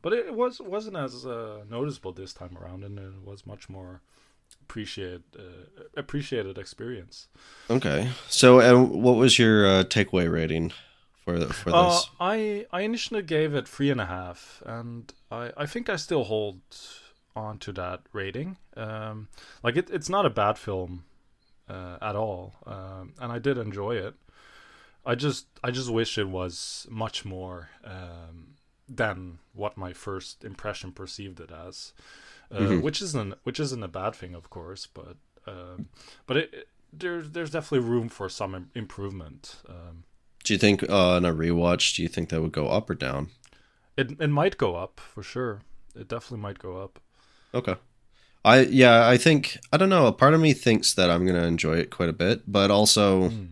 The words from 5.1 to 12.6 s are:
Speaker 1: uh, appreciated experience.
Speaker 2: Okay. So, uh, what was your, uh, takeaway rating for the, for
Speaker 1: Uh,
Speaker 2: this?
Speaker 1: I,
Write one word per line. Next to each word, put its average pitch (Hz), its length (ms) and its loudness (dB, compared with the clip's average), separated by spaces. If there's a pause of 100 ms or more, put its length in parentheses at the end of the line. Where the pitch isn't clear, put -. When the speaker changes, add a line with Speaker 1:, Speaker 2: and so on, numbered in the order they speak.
Speaker 1:
uh, 90 440 -20 (140)
appreciated 127 640 -6
experience. 107 720 -14 (420)
Speaker 2:
Okay. 113 380 0 (200)
So, 127 320 10
uh, 123 220 10
what 123 340 4
was 123 220 6
your, 110 280 8
uh, 95 180 6
takeaway 92 460 2
rating 82 420 -2 (520)
for 87 140 -4
the, 76 140 -2
for - 220 -6
Speaker 1:
Uh, 175 160 6
Speaker 2:
this? 175 200 0 (100)
Speaker 1:
I, 214 520 -4